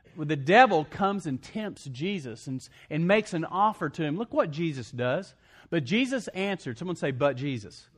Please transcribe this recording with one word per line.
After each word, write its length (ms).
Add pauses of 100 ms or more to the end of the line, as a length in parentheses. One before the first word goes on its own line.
(160)
When 120
the 80
devil 480
comes 420
and 160
tempts 440
Jesus 640
and, 200 (220)
and 180
makes 260
an 120
offer 440
to 140
him, 140
look 160
what 180
Jesus 400
does. 420 (380)
But 140
Jesus 420
answered. 500
Someone 200
say, 120
"But 260
Jesus." 520 (100)